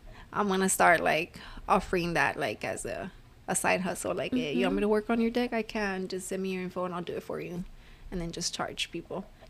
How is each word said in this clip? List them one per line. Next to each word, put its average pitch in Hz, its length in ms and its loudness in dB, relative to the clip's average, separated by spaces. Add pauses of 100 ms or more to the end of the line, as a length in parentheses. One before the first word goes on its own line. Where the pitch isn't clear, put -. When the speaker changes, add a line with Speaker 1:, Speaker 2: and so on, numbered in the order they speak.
(320)
Speaker 1:
I'm 202 160 0
gonna 190 220 4
start, 180 320 8
like, 160 360 2 (300)
offering 180 460 2
that, 139 260 4
like, 120 240 -2
as - 220 -4
a, 117 260 -6 (360)
a 185 80 0
side 185 260 2
hustle. 180 340 -2
Like, 180 180 -2
"Hey, 247 200 0
you 214 120 4
want 185 100 2
me 202 40 2
Speaker 2:
Mm-hmm. - 20 2
Speaker 1:
to 208 60 4
work 214 220 2
on 233 120 2
your 233 100 2
deck? 240 220 -2
I 226 80 0
can. 196 460 -4
Just 185 220 -8
send 190 120 -4
me 190 120 -2
your 185 100 -4
info 180 220 -4
and 180 100 -4
I'll 175 80 -4
do - 120 -6
it 185 80 -6
for 156 180 -6
you." 175 240 -6 (440)
And 180 120 -4
then 165 100 -4
just 170 240 -4
charge - 360 -4
people. 170 340 -8 (240)